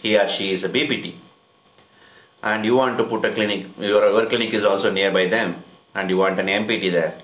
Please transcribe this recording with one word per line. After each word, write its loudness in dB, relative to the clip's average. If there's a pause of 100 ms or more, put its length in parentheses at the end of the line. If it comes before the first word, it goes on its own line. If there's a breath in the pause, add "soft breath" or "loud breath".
he 2
or 2
she -4
is -2
a -2
B 0
P -4
T, -12 (1300 soft breath)
and -2
you 2
want 2
to 2
put -4
a 0
clinic, -2 (100)
your, 2
your 2
clinic -2
is 2
also 2
nearby 2
them, -2 (300)
and -4
you 2
want 2
an -2
M 0
P -2
T -2
there, 0